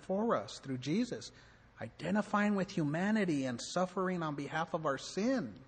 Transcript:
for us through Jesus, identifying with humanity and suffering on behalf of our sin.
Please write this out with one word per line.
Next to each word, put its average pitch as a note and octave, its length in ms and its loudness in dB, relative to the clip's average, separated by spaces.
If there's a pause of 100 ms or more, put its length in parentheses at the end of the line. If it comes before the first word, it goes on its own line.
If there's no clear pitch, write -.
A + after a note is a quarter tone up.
for G3 340 2
us G#2+ 260 -6
through C3 160 -4
Jesus, D3+ 540 -2 (480)
identifying G#3 760 2
with F#3+ 160 0
humanity E3+ 760 2
and A#2+ 140 -2
suffering F#3 640 0
on D3+ 120 -2
behalf D3+ 400 -2
of D#3+ 120 -2
our C3+ 120 2
sin. G3+ 560 0 (140)